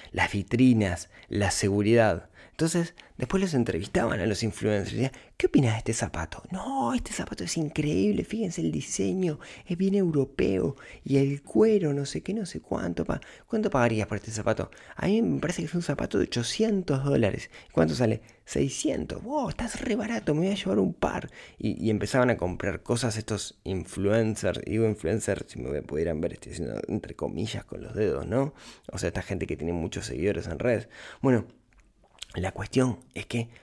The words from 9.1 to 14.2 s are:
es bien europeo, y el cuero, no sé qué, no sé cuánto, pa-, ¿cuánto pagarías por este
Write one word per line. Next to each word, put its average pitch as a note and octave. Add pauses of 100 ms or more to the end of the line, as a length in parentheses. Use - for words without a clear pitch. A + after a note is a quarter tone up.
es F3
bien F#3+
europeo, E3 (280)
y C#3
el C#3
cuero, G#3+
no C#3+
sé D#3
qué, F#3+
no A3
sé -
cuánto, -
pa-, - (260)
¿cuánto G#3+
pagarías A#2
por G#2+
este A2